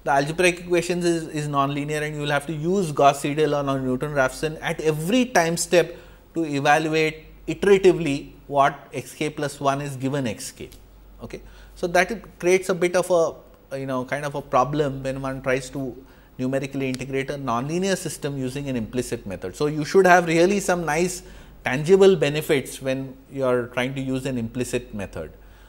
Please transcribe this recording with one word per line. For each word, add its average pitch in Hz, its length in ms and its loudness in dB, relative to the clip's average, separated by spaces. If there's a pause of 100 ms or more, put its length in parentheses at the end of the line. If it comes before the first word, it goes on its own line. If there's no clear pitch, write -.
the 165 60 -4
algebraic 165 520 2
equations 175 440 0
is, 165 220 0
is 147 200 -6
nonlinear 143 540 -2
and 151 140 -6
you 147 60 -6
will 147 100 -2
have 143 160 0
to 170 60 -6
use 165 380 -2
Gauss 143 300 6
Seidel 147 320 0
or 139 260 -2
Newton-Raphson 135 800 -2
at 165 220 -6
every 175 440 0
time 170 300 2
step 170 400 2 (380)
to 165 100 -2
evaluate 156 840 2 (200)
iteratively 165 840 4 (160)
what 139 440 0
x - 220 -10
k 151 160 -4
plus 147 300 -6
one 139 220 0
is 139 140 -8
given 131 300 -4
x - 260 -8
k. - 200 -16 (500)
Okay. - 200 -14 (340)
So, - 100 -6
that 180 240 2
it - 300 -12
creates 185 300 2
a 190 40 0
bit 175 220 0
of 180 160 0
a, - 680 -2
you 135 80 -6
know, 131 200 -4
kind 143 200 -6
of 143 100 -6
a 143 60 -4
problem 135 640 0
when 135 180 -6
one 135 200 -6
tries 135 280 -2
to 135 260 -8 (420)
numerically 135 520 -2
integrate 131 400 -4
a 147 60 -6
nonlinear 143 600 -2
system 147 420 -8
using 135 320 -6
an 131 60 -4
implicit 120 520 -4
method. 92 280 -10
So, 151 120 -2
you 151 180 -2
should 190 220 6
have 180 180 8
really 170 340 4
some 180 240 -2
nice 165 380 -2 (420)
tangible 185 520 6
benefits 147 680 -2
when 135 340 -4 (160)
you 135 140 -4
are 123 220 2
trying 127 260 -4
to 139 80 -6
use 131 240 -4
an 131 120 -4
implicit 120 580 -6
method. 92 360 -10 (380)